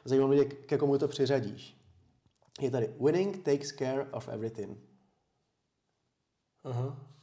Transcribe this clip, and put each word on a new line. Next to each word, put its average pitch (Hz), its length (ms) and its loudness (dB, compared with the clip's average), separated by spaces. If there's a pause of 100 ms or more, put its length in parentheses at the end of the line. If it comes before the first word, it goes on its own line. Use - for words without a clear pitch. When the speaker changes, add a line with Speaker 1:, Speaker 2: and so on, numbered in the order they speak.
Speaker 1:
Zajímá 135 220 4
mě, 139 180 6
ke - 320 -4
komu 139 200 4
to 147 100 2
přiřadíš. 131 680 -2 (840)
Je 131 100 0
tady: 117 280 0
"Winning 180 440 0
takes 143 280 0
care 135 400 -2
of 120 160 -8
everything." 110 500 -8 (1900)
Speaker 2:
Aha. 127 340 -4 (260)